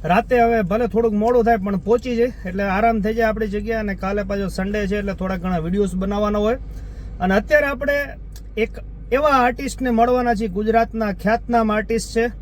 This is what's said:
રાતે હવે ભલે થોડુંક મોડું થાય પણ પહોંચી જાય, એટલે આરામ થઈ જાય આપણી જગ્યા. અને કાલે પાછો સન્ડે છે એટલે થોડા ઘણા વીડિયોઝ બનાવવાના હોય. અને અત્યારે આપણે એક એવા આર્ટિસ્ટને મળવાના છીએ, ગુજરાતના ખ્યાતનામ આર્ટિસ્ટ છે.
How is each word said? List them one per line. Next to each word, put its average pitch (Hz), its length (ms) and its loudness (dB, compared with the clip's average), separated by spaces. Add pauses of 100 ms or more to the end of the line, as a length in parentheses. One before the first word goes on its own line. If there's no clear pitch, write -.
રાતે 233 360 2
હવે 233 220 4
ભલે 214 240 0
થોડુંક 220 280 0
મોડું 233 300 4
થાય 233 120 4
પણ 196 200 -2
પહોંચી 233 400 0
જાય, 233 160 2 (140)
એટલે 185 160 -4
આરામ 214 380 2
થઈ 214 140 0
જાય 226 120 2
આપણી 220 200 0
જગ્યા. 208 320 -4
અને 208 160 -4
કાલે 202 280 -4
પાછો 196 260 -2
સન્ડે 202 380 -2
છે 208 120 -2
એટલે 202 140 -4
થોડા 185 240 -4
ઘણા 180 220 -2
વીડિયોઝ 180 360 0
બનાવવાના 202 440 0
હોય. 220 200 0 (640)
અને 190 140 2
અત્યારે 285 320 4
આપણે 285 400 -2 (500)
એક 220 140 -2 (420)
એવા 294 160 2
આર્ટિસ્ટને 254 600 2
મળવાના 240 440 4
છીએ, 214 140 -2
ગુજરાતના 220 640 0
ખ્યાતનામ 226 600 0
આર્ટિસ્ટ 214 440 -2
છે. 233 120 2 (140)